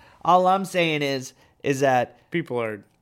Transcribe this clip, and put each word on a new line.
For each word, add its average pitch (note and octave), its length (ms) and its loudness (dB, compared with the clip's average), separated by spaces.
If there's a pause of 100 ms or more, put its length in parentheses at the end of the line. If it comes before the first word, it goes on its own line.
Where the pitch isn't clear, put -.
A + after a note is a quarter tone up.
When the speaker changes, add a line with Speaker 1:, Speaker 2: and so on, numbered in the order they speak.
(240)
Speaker 1:
All F#3 240 4
I'm F#3+ 160 2
saying E3 380 -2
is, C3+ 320 -6 (300)
is C3+ 180 0
that B2+ 340 2 (160)
Speaker 2:
People C3 300 -6
are G#2+ 200 -8 (200)